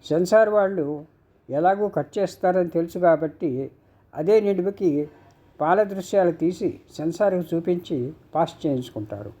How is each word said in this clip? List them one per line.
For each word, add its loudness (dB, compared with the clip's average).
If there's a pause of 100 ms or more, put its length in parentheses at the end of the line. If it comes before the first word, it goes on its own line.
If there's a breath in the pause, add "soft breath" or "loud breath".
సెన్సార్ 4
వాళ్ళు 0 (460)
ఎలాగూ 2
కట్ -4
చేస్తారని 0
తెలుసు -4
కాబట్టి, 0 (440 soft breath)
అదే 4
నిడివికి -2 (520 soft breath)
పాల 4
దృశ్యాలు 0
తీసి -2 (160)
సెన్సార్కు -2
చూపించి -2 (220)
పాస్ -2
చేయించుకుంటారు. -6